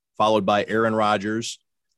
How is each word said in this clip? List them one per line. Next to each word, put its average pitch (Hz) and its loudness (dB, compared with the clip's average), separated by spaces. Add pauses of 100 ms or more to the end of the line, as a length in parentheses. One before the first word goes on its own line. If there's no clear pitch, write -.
(180)
followed 107 2
by 104 2
Aaron 110 0
Rodgers. 107 -2 (380)